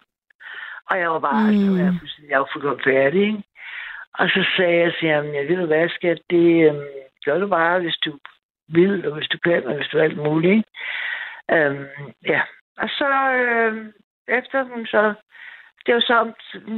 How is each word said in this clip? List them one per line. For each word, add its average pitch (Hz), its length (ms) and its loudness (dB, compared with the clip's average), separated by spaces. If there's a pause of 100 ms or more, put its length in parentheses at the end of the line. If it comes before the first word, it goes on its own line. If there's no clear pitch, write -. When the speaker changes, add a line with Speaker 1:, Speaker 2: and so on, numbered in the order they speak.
(920)
Speaker 1:
Og 190 80 0
jeg 175 120 0
var 160 80 -2
bare, 220 240 0
Speaker 2:
Mm. 214 60 4
Speaker 1:
altså, 202 300 2
jeg 180 80 2
var 180 140 2
fuldstændig, 147 300 -16
jeg 139 80 2
var 139 140 0
fuldkommen 139 320 -4
færdig, 139 380 4
ikke? 208 200 -2 (760)
Og 185 100 0
så 185 160 0 (120)
sagde 175 240 2
jeg 170 200 2
til 165 80 0
ham, 147 260 0
"Jeg 143 140 -2
ved 175 80 2
du 180 100 -2
hvad, 156 220 2
skat, 170 320 -2 (100)
det, 170 400 6
øhm, 147 120 -6 (420)
gør 143 140 0
du 202 80 -2
bare, 175 340 2
hvis 165 240 -4
du 143 140 -8 (500)
vil, 170 380 4
og 151 100 -4
hvis 147 120 -8
du - 100 -4
kan, - 280 0
og - 80 -4
hvis 143 140 -6
du - 100 0
alt 156 180 2
muligt," 160 400 2
ikke? 226 120 0 (840)
Øhm, 139 340 2 (400)
ja. 151 140 0 (380)
Og - 100 -4
så, 269 440 0
øhm, 226 600 -2 (360)
efter 254 360 -2
hun 240 220 -8
så, 214 280 2 (720)
det 247 80 4
var 233 60 2
så 233 140 2
om, 226 200 2 (440)